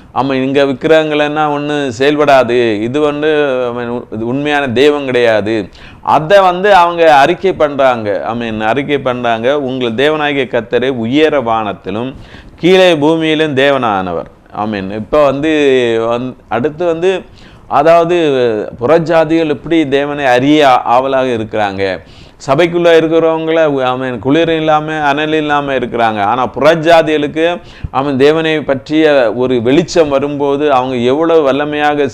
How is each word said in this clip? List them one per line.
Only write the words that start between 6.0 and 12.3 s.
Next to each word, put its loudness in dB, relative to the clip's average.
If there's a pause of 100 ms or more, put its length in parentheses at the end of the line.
அதை 4
வந்து 2
அவங்க 4
அறிக்கை 2
பண்றாங்க. 0
I -6
mean, -6
அறிக்கை -2
பண்றாங்க, -2
"உங்கள் -4
தேவனாகிய -2
கர்த்தரே -2
உயர 0
வானத்திலும் -6 (420)